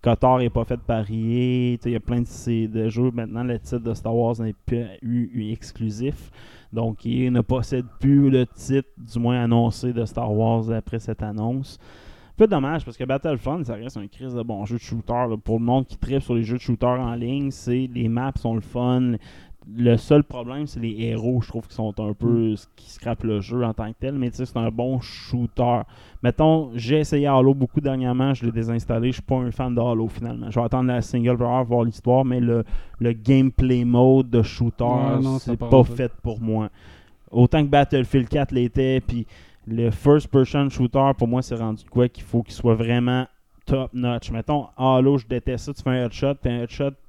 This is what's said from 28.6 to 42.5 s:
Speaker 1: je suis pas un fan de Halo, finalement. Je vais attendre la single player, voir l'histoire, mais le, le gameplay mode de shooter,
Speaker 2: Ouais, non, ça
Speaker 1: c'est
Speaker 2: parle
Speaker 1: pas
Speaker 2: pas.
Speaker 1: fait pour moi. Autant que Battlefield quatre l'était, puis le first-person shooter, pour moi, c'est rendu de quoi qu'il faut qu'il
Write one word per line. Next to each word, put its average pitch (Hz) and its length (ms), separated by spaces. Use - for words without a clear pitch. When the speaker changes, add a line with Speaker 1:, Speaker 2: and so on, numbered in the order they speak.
Speaker 1:
je 123 60
suis - 60
pas - 140
un 123 160
fan 123 240
de 120 60
Halo, 117 260
finalement. 117 420
Je 117 100
vais 120 60
attendre 127 220
la 123 160
single 120 340
player, 123 300
voir 120 160
l'histoire, 123 420
mais 123 140
le, 117 240
le 120 140
gameplay 127 720
mode 127 460
de 120 100
shooter, 117 440
Speaker 2:
Ouais, 135 360
non, 135 160
ça 123 140
Speaker 1:
c'est 117 60
Speaker 2:
parle 117 140
Speaker 1:
pas 131 120
Speaker 2:
pas. 120 120
Speaker 1:
fait 127 160
pour 120 180
moi. 110 280
Autant 123 340
que 143 60
Battlefield 139 580
quatre 143 260
l'était, 131 520
puis 117 220
le 113 240
first-person 139 800
shooter, 135 460
pour 123 120
moi, 127 160
c'est 123 120
rendu 113 280
de - 60
quoi 123 200
qu'il - 140
faut 117 180
qu'il - 140